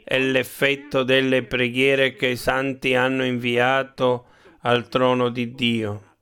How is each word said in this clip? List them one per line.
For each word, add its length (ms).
è 160
l'effetto 840
delle 400
preghiere 720
che 140
i 80
santi 600
hanno 280
inviato 1000
al 260
trono 400
di 260
Dio. 680